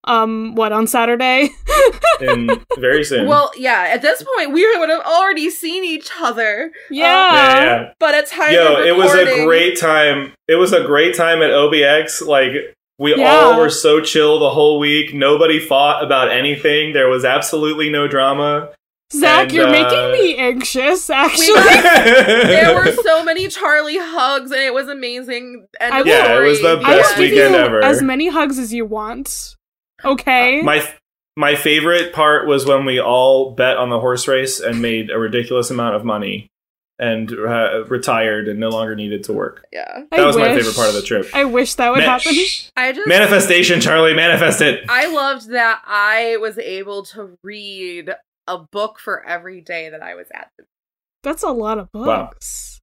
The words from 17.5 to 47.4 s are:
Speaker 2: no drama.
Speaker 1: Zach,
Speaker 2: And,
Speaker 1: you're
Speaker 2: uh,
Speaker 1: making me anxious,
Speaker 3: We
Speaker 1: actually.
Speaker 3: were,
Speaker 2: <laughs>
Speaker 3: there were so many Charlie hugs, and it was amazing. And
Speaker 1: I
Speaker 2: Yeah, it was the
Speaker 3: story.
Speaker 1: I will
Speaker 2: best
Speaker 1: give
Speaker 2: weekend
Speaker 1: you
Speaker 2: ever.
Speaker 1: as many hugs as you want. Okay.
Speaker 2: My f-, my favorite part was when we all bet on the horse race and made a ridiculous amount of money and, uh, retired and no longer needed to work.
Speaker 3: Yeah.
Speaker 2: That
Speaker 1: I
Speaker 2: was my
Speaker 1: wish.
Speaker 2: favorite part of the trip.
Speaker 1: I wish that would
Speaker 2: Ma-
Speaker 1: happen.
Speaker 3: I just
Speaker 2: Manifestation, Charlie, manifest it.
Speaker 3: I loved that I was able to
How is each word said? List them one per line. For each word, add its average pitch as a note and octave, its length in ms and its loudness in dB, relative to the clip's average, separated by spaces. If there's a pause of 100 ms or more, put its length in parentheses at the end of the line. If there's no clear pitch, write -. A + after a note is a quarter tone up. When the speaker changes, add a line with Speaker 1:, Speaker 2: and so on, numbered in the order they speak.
Speaker 2:
no D3 180 -2
drama. C#3 640 -2 (420)
Speaker 1:
Zach, D#4 320 2
Speaker 2:
And, C4 80 -4
Speaker 1:
you're E4 160 2
Speaker 2:
uh, - 40 2
Speaker 1:
making D#4+ 420 2
me F#4 240 2
anxious, C4 720 -2
Speaker 3:
We D4 60 -2
Speaker 1:
actually. D#4+ 380 2
Speaker 3:
were, G4 100 6
Speaker 2:
<laughs> B3+ 840 6
Speaker 3:
there E4+ 280 4
were - 160 4
so E4+ 340 2
many F4+ 240 -2
Charlie D4+ 500 -2
hugs, C#4 520 -4
and C4+ 100 -2
it C4 120 -2
was C4+ 140 -4
amazing. B3 800 -12 (140)
And A#3+ 120 -2
Speaker 1:
I C4+ 100 2
Speaker 2:
Yeah, B2 360 4
it C3+ 40 4
was C#3+ 180 4
the E3 180 2
Speaker 3:
story. - 60 -6
Speaker 1:
I - 100 6
will - 60 6
Speaker 2:
best - 160 2
Speaker 1:
give - 140 2
Speaker 2:
weekend G4 240 6
Speaker 1:
you E4+ 40 4
Speaker 2:
ever. D4 240 2
Speaker 1:
as C#4 180 2
many C4+ 280 0
hugs C#4+ 280 -2
as A#3 160 -8
you A#3 120 -4
want. G#3+ 680 -12 (500)
Okay. C4 560 0
Speaker 2:
My D#3 160 2
f-, - 220 -6 (360)
my D3 200 0
favorite E3 580 0
part D3+ 340 2
was C#3 180 0
when C#3 200 0
we B2+ 140 -2
all C3 520 2
bet B2+ 260 0
on B2 120 -4
the A#2 100 -2
horse B2 280 -4
race C3 320 -2
and A#2 220 -4
made A2+ 280 -4
a A2 80 -6
ridiculous A#2+ 540 -4
amount A#2 240 -4
of A2 100 -6
money G#2 420 -6 (500)
and, A2+ 360 -6
uh, A2+ 520 -4
retired A2+ 640 -4
and G#2 120 -8
no A2+ 100 -4
longer A2 260 -6
needed G#2 300 -8
to G#2 80 -8
work. - 400 -8
Speaker 3:
Yeah. - 380 -14
Speaker 2:
That - 100 0
Speaker 1:
I - 40 4
Speaker 2:
was - 120 2
my - 160 2
Speaker 1:
wish. - 100 0
Speaker 2:
favorite A2 140 -4
part A2+ 120 0
of G#2 60 -2
the G2+ 60 -4
trip. G2 320 -4
Speaker 1:
I - 120 0
wish B3 300 -2
that A#3+ 140 0
would C4 100 0
Speaker 2:
Ma- D#4 60 2 (140)
Speaker 1:
happen. D#4+ 120 -2 (460)
Speaker 3:
I B3+ 160 -2
just G4+ 140 -6
Speaker 2:
Manifestation, F3+ 720 2
Charlie, D#3+ 320 2
manifest D#3+ 480 0
it. D3 260 0
Speaker 3:
I B3+ 200 -2
loved C4+ 420 -4
that A#3 360 -2
I A3 540 -2
was G#3+ 180 -8
able G3 500 -12
to G3 360 -20